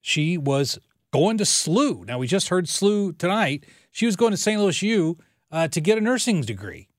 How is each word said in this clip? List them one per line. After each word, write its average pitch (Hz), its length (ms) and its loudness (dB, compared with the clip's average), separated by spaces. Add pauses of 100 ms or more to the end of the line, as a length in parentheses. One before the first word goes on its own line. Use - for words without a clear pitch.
She 160 340 0
was 139 420 0 (360)
going 202 240 2
to 202 60 0
slu. 170 600 0
Now, 120 140 -6
we 127 80 -4
just 180 240 0
heard 185 160 0
slu 202 500 0
tonight. 175 480 -2 (260)
She - 140 -2
was 214 120 2
going 226 160 2
to 185 40 -2
Saint 214 240 0
Louis 190 220 2
U, 185 340 0 (360)
uh, 160 160 0
to 170 120 -2
get 202 160 4
a 220 40 -2
nursing 220 400 0
degree 104 480 -10 (100)